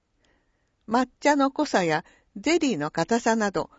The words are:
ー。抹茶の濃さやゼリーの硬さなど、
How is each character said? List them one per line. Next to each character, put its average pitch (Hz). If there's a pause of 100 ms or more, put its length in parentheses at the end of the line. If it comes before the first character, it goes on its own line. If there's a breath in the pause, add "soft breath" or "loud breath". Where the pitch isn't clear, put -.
(880)
ー。 -
抹 247 (120)
茶 294
の 277
濃 302
さ 202
や 160 (320 soft breath)
ゼ 294
リ 269
ー 160
の 147
硬 226
さ 226
な 208
ど、 -